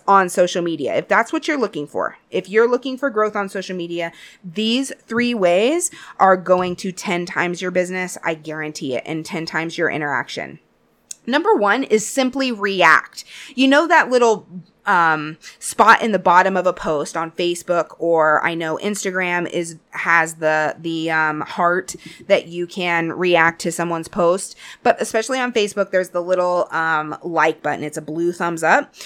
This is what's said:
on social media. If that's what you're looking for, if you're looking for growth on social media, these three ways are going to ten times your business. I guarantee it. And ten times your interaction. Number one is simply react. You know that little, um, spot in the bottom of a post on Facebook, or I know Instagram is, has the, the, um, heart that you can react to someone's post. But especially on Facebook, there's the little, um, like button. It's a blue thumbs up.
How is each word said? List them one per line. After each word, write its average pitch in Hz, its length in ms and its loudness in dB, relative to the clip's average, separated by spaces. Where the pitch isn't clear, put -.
on 190 220 6
social 180 320 2
media. 147 340 -2
If 147 140 -2
that's 214 240 2
what 311 120 -4
you're 302 140 -2
looking 180 280 -4
for, 85 320 -6
if 180 160 -4
you're 220 220 2
looking 254 280 -4
for 277 120 -2
growth 214 260 -2
on 202 140 -4
social 190 260 -8
media, 170 380 -6
these 220 480 -2
three 240 280 -2
ways 214 580 2
are 190 180 6
going 180 400 0
to 185 160 -8
ten 175 320 -4
times 175 360 -4
your 180 100 -4
business. 180 520 -4
I 165 120 -2
guarantee 156 600 -8
it. - 100 -4
And 156 200 -8
ten 165 200 -8
times 160 320 -6
your 170 120 0
interaction. 123 720 -6
Number 339 260 2
one 226 300 2
is - 240 0
simply 262 440 -2
react. 196 720 2
You 262 140 4
know 285 180 6
that 320 240 4
little, 233 380 2
um, 160 520 2
spot - 420 4
in 220 120 0
the 190 40 2
bottom 185 400 4
of 180 80 0
a 180 80 4
post 156 420 -4
on 165 160 -6
Facebook, 175 680 -2
or 160 440 4
I 170 120 -2
know 160 220 -4
Instagram 185 680 -2
is, 170 300 -6
has 160 440 2
the, 156 440 0
the, 165 320 -4
um, 156 300 0
heart 180 540 -2
that 190 220 2
you 175 180 -8
can 170 460 -2
react 165 500 4
to 175 100 -4
someone's 170 360 -6
post. 180 500 -2
But - 180 4
especially 226 380 -4
on 247 160 -4
Facebook, 202 380 -2
there's 185 180 0
the 175 140 -4
little, 180 480 0
um, 156 500 -2
like 160 400 0
button. 95 220 -4
It's 151 140 -8
a 156 40 -8
blue 165 300 -4
thumbs 170 320 -4
up. 214 280 2